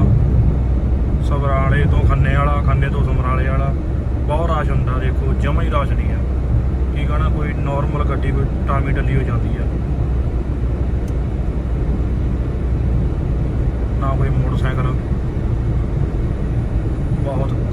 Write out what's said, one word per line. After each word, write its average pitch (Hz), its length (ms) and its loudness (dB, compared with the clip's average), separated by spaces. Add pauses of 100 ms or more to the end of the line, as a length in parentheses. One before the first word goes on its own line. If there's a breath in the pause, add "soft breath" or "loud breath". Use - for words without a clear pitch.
(1300)
ਸਮਰਾਲੇ - 640 2
ਤੋਂ - 160 2
ਖੰਨੇ 135 280 4
ਵਾਲਾ, 143 300 2
ਖੰਨੇ 123 240 2
ਤੋਂ 123 140 0
ਸਮਰਾਲੇ - 460 0
ਵਾਲਾ 131 240 0 (540)
ਬਹੁਤ 160 220 0
ਰਸ਼ 147 200 0
ਹੁੰਦਾ। 131 300 2
ਦੇਖੋ - 340 0
ਜਮਾਂ 147 300 0
ਹੀ - 60 0
ਰਸ਼ 139 220 0
ਨਹੀਂ - 220 0
ਆ, - 40 -2 (760)
ਕੀ 147 120 0
ਕਹਣਾ, 151 240 2
ਕੋਈ 147 240 0
ਨਾਰਮਲ 143 560 -2
ਗੱਡੀ 139 220 0
ਕੋਈ 135 140 2 (220)
ਟਾਮੀ 139 260 0
ਟੱਲੀ 135 220 0
ਹੋ 131 80 2
ਜਾਂਦੀ - 340 0
ਆ, - 80 -2 (4000)
ਨਾ 139 180 0
ਕੋਈ 135 120 2
ਮੋਟਰਸਾਈਕਲ। 127 580 0 (2250)
ਬਹੁਤ 135 280 -2 (220)